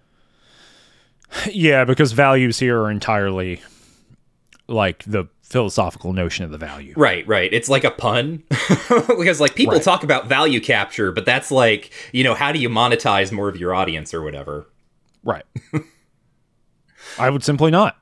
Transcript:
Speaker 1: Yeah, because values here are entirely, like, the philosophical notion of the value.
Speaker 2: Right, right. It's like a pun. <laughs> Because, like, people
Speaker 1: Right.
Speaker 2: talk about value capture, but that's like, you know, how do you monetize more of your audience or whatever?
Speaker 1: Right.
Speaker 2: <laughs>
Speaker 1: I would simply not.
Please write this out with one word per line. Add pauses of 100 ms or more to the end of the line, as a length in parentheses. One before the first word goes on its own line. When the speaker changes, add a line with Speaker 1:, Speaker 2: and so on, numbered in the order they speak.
(1500)
Speaker 1:
Yeah,
because
values
here
are
entirely, (1080)
like,
the (180)
philosophical
notion
of
the
value.
Speaker 2:
Right,
right.
It's
like
a
pun.
<laughs> (360)
Because,
like,
people
Speaker 1:
Right.
Speaker 2:
talk
about
value
capture,
but
that's
like, (220)
you
know,
how
do
you
monetize
more
of
your
audience
or
whatever? (580)
Speaker 1:
Right. (280)
Speaker 2:
<laughs> (1200)
Speaker 1:
I
would
simply
not.